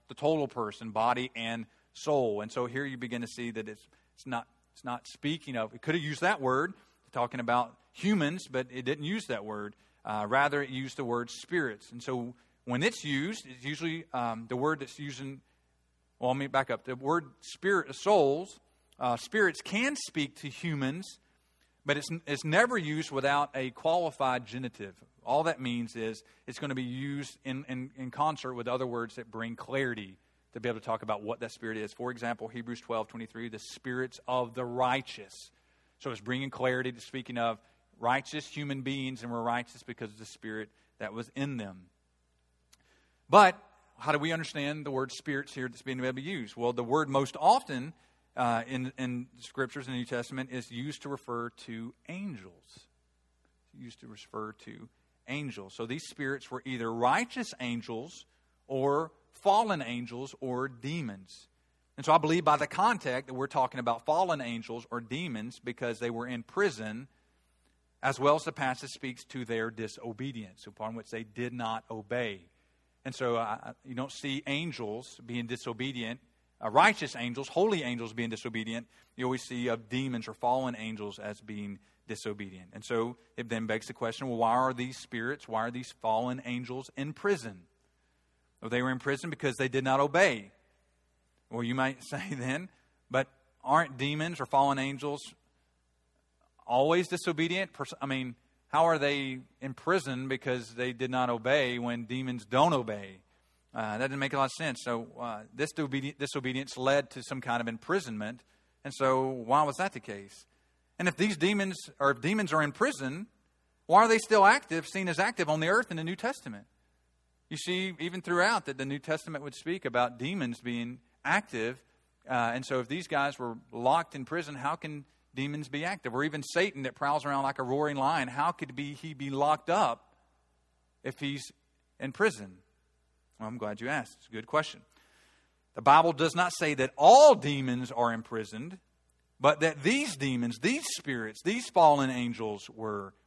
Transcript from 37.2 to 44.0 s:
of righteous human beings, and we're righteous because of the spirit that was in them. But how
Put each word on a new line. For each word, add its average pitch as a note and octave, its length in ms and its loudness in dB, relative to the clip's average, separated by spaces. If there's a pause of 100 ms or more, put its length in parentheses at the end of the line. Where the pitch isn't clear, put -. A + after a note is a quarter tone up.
of A#2 220 0 (400)
righteous C3+ 480 -2
human C#3+ 360 -6
beings, C3 400 -4
and A#2+ 100 -6
we're A#2 100 -2
righteous A#2+ 400 -2
because A#2+ 280 -10
of G#2+ 80 -20
the A2+ 60 -16
spirit G#2+ 440 -10 (300)
that G#2 140 -8
was A#2 220 -10
in C#3 220 -4
them. F#2+ 300 -10 (1400)
But F#3+ 320 10 (380)
how D3+ 140 0